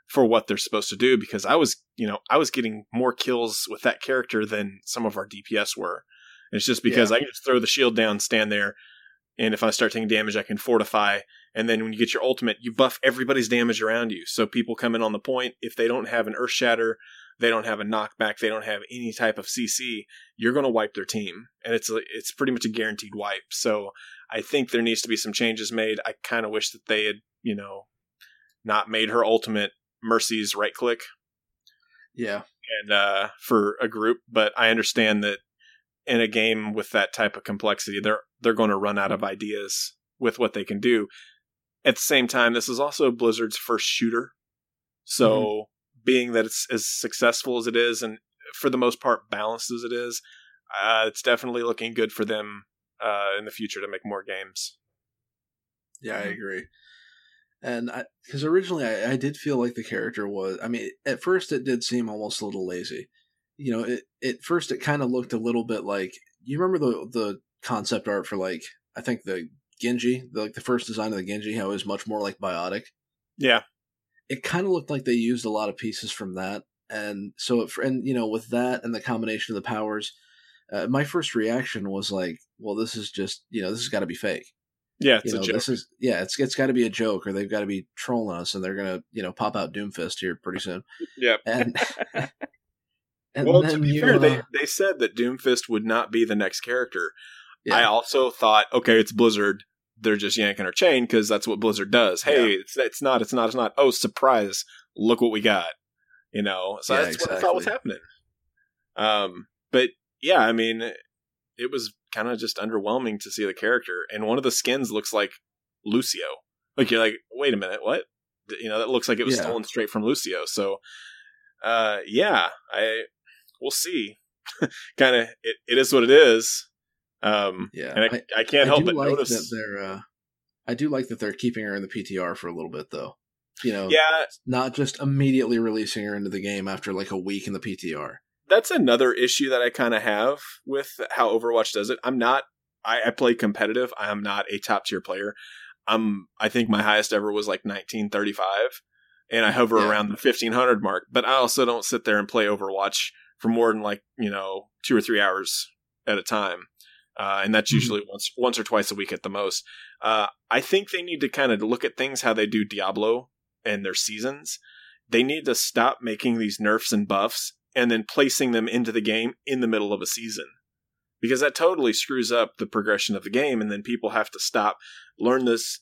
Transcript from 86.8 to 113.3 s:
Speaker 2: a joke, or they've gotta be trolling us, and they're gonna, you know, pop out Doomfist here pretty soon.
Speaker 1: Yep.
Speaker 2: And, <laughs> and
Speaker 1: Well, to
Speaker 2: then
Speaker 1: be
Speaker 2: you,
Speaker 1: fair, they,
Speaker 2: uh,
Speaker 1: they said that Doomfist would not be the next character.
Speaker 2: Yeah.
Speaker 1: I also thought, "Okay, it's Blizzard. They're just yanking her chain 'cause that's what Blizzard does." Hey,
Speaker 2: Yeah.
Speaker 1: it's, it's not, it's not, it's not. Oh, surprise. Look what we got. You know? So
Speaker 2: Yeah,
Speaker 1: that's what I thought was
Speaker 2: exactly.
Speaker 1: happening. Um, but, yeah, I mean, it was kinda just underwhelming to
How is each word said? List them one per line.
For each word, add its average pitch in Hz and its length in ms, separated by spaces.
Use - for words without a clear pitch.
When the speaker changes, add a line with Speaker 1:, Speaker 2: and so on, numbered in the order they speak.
Speaker 2:
a 110 40
joke, 104 380
or 98 60
they've 98 160
gotta 104 180
be 95 280
trolling 110 420
us, 90 180
and 95 80
they're 95 120
gonna, 92 360
you 110 100
know, 90 120
pop 107 220
out 87 180
Doomfist 98 460
here 87 220
pretty 92 180
soon. 92 240
Speaker 1:
Yep. 117 280
Speaker 2:
And, 117 300
<laughs> - 180
and 139 120
Speaker 1:
Well, 175 140
to 156 60
Speaker 2:
then 156 140
Speaker 1:
be 147 80
Speaker 2:
you, 151 120
Speaker 1:
fair, 240 160
they, 135 220
Speaker 2:
uh, - 20
Speaker 1:
they 143 80
said 190 340
that 107 160
Doomfist 123 540
would 107 160
not 110 260
be 113 140
the 107 100
next 98 260
character. 120 500
Speaker 2:
Yeah. 117 140
Speaker 1:
I 117 60
also 117 480
thought, 107 420
"Okay, 117 260
it's 107 120
Blizzard. 104 520
They're 110 200
just 101 200
yanking 101 280
her 90 80
chain 135 340
'cause 107 200
that's 107 200
what 104 120
Blizzard 104 320
does." 107 320
Hey, 123 280
Speaker 2:
Yeah. 98 80
Speaker 1:
it's, - 180
it's 131 240
not, 131 200
it's 110 120
not, 120 140
it's 113 80
not. 117 220
Oh, 139 140
surprise. 113 720
Look 113 260
what 120 100
we 107 100
got. 98 280
You 107 120
know? 98 380
So - 120
Speaker 2:
Yeah, 143 120
Speaker 1:
that's 160 140
what 170 120
I 185 80
thought 180 160
was 180 100
Speaker 2:
exactly. 220 280
Speaker 1:
happening. - 100
Um, 101 500
but, 127 180
yeah, 160 180
I 113 120
mean, 113 300
it 127 140
was 117 220
kinda 113 240
just 110 200
underwhelming 107 640
to - 100